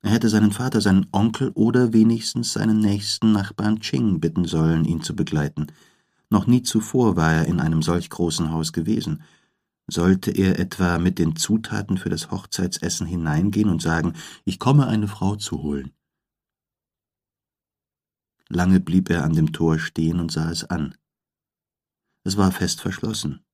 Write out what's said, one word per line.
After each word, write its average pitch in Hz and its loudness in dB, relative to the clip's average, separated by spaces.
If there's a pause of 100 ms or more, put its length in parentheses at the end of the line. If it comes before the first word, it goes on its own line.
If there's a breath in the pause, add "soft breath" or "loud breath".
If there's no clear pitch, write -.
Er 101 -2
hätte 113 2
seinen 104 4
Vater, 123 0
seinen 95 4
Onkel 113 0
oder 120 2
wenigstens 113 2
seinen 107 0
nächsten 104 0
Nachbarn 104 -2
Ching 107 0
bitten 82 0
sollen, 80 2
ihn 80 -2
zu - -6
begleiten. 76 -2 (600 soft breath)
Noch 104 2
nie 123 4
zuvor 107 0
war 80 4
er 80 2
in 85 0
einem 80 0
solch 85 -2
großen 82 -2
Haus 80 -4
gewesen. 85 -4 (640 soft breath)
Sollte 95 2
er 95 2
etwa 90 -2
mit 90 0
den 82 0
Zutaten 104 -4
für 92 -6
das 80 -6
Hochzeitsessen 90 -6
hineingehen 92 0
und 80 0
sagen, 82 0 (320 loud breath)
»Ich 92 -4
komme, 135 4
eine 107 0
Frau 101 -2
zu - -8
holen?« 71 -6 (2500)
Lange 92 4
blieb 92 0
er 85 0
an 80 0
dem 80 2
Tor 80 2
stehen 82 -2
und 82 -4
sah 80 -4
es 85 -8
an. 78 -6 (1300)
Es 95 -2
war 95 4
fest - -4
verschlossen. - -6